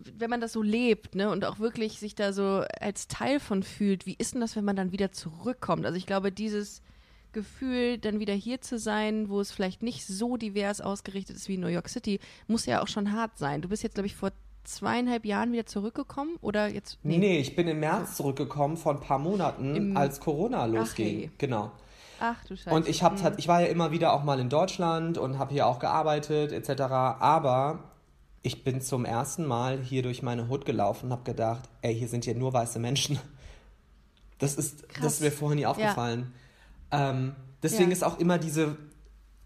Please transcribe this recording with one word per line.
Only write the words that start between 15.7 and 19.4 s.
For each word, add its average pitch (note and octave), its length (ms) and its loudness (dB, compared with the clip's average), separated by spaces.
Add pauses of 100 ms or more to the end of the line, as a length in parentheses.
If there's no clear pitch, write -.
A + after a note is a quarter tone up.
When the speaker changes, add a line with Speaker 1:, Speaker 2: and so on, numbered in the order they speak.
Speaker 1:
oder G#3 260 0
jetzt? G3+ 360 -8
Nee. E3 160 2
Speaker 2:
Nee, F#3 200 6
ich B2+ 160 -4
bin E3+ 140 4
im D#3 100 -2
März D#3+ 380 0
Speaker 1:
So. C#3+ 60 -4
Speaker 2:
zurückgekommen, C#3+ 520 0
vor E3 180 0
ein C#3+ 60 -2
paar C#3 200 0
Monaten, D3+ 560 0